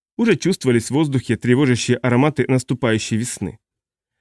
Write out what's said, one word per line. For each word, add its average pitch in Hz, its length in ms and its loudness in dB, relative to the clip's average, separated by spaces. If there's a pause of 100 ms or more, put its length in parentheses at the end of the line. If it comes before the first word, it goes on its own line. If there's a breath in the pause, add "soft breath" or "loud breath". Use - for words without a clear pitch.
(160)
уже 226 200 2
чувствовались 127 520 0
в - 20 -12
воздухе 131 460 0
тревожащие 123 640 2
ароматы 127 500 2
наступающей 123 680 -2
весны. 110 420 -6 (640)